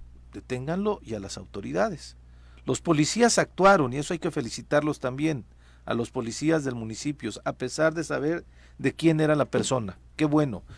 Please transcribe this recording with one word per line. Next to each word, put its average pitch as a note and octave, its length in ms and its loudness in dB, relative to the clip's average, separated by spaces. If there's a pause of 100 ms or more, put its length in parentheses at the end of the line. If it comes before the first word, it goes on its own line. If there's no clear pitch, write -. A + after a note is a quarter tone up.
(320)
"Deténganlo D#3+ 680 -4
y A2 120 -8
a G#2+ 60 -6
las F#2+ 180 -12
autoridades". A#2+ 800 -6 (480)
Los B2+ 160 -2
policías E3+ 580 4
actuaron, F3 540 4
y C3 40 -6
eso D3 160 -4
hay E3 80 -4
que E3+ 100 -2
felicitarlos D3 680 -2
también, C3+ 440 -2 (400)
a A#2 100 2
los A#2 180 -2
policías C#3+ 500 0
del C3+ 140 -4
municipio, A2+ 560 -6 (120)
a C3 100 -2
pesar D#3 400 0
de E3 100 -4
saber D3+ 400 -2 (340)
de - 160 0
quién D#3+ 260 4
era D#3 140 4
la C#3+ 120 2
persona. A#2 520 -2 (160)
Qué D3+ 120 0
bueno, D3 360 2 (160)